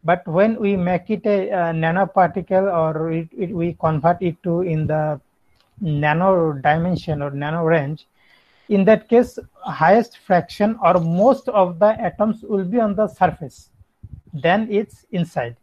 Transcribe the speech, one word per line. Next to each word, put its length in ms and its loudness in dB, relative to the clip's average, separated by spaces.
But 240 0
when 320 0
we 160 0
make 340 -2
it 160 -4
a, 220 0
a 240 -2
nanoparticle 1000 0
or 380 -2
it, 260 -4
it, 140 -6
we 300 -4
convert 420 0
it 220 -4
to 160 -2
in 260 -2
the 340 -4
nano 720 2
dimension 680 -2
or 100 -6
nano 320 -4
range, 420 -2
in 160 2
that 240 4
case, 280 2
highest 560 2
fraction 600 -2
or 200 4
most 480 2
of 320 0
the 200 2
atoms 420 -2
will 220 -4
be 140 -2
on 160 0
the 140 0
surface 600 -4
than 380 0
its 400 -4
inside. 520 -6